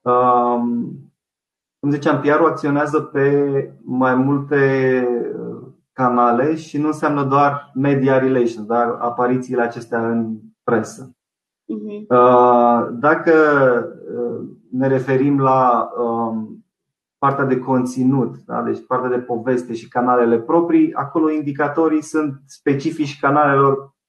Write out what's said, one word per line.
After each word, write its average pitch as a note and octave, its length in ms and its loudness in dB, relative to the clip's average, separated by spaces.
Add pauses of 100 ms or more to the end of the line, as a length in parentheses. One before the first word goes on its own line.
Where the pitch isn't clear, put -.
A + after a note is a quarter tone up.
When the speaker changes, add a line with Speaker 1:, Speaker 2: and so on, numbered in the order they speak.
Speaker 1:
Uh, B2 600 2 (1200)
cum C#3+ 80 0
ziceam, C#3+ 300 0
P C#3 40 -8
R-ul D#3 220 4
acționează D3 540 0
pe C#3 760 0 (100)
mai B2+ 300 0
multe, C#3 440 0 (800)
uh, F#2+ 200 -10 (340)
canale B2 640 2
și D#3 240 -8
nu D3 80 0
înseamnă D3 380 -2
doar C#3 500 0
media C3+ 440 2
relations, A#2+ 480 0
dar A#2 220 0
aparițiile B2 760 -2
acestea A#2 480 -4
în A2+ 280 -4 (240)
presă. - 540 -4 (480)
Speaker 2:
Mhm. G#3+ 440 -10
Speaker 1:
Uh, B2 840 4
dacă, E3 400 0 (840)
uh, A#2+ 320 -6 (220)
ne C3 160 -2
referim C3+ 540 0
la, B2+ 580 2
um, A2+ 680 -4 (540)
partea C#3 260 0
de B2+ 140 0
conținut, C3 800 0
da? A#2+ 240 -8
Deci - 240 -6
partea B2+ 220 -2
de B2 100 -2
poveste B2 560 -4
și - 140 -12
canalele B2 500 2
proprii, D#3+ 560 2
acolo D#3 360 -2
indicatorii D3+ 720 -2
sunt D3+ 440 -4
specifici C#3+ 720 -4
canalelor C#3 760 2 (140)